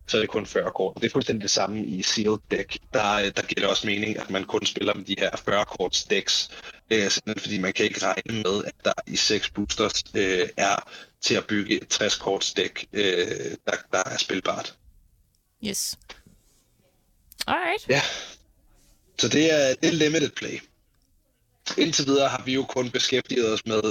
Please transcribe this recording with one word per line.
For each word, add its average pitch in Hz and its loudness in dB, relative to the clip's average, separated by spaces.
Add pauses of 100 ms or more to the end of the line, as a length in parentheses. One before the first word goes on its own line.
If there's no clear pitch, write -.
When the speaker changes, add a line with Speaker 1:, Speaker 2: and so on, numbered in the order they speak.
Speaker 1:
så - 2
er 110 4
det 107 0
kun 104 -2
fyrre 92 0
kort. - 0
Det - 0
er 113 0
fuldstændig 117 0
det 98 -2
samme 104 0
i 92 -4
sealed 107 2 (140)
deck. 98 -2 (160)
Der, 104 2
øh, 104 2
der 98 -2
giver - -4
det 98 2
også 98 0
mening, 104 -2
at - -8
man 95 -2
kun 104 -2
spiller 101 0
med 101 -6
de 95 -4
her 95 2 (160)
fyrre 104 2
korts - -2
decks, - 0 (420)
øh, 104 4
simpelthen - -2
fordi 104 -4
man 92 0
kan 107 2
ikke - -2
regne 95 -2 (100)
med, 98 0
at - -8 (120)
der 101 2 (140)
i - -6
seks 104 2
boosters, - -2 (120)
øh, 95 2 (100)
er 101 2 (460)
til - 2
at 95 0
bygge 104 0
et - -14
tres - 0
korts - -2
deck, - -2
øh, 92 2 (380)
der, 104 0 (200)
der 92 2
er - -4
spilbart. - -2 (880)
Speaker 2:
Yes. - -4 (1500)
Alright. 339 -2
Speaker 1:
Ja. 269 4 (1160)
Så 123 4
det 156 6
er, 139 6
det 156 2
er 165 4
limited 151 4
play. - -8 (1200)
Indtil 147 2
videre 139 4
har 127 -4
vi 131 -2
jo 135 2
kun 123 -2
beskæftiget 123 0
os 107 -4
med 110 2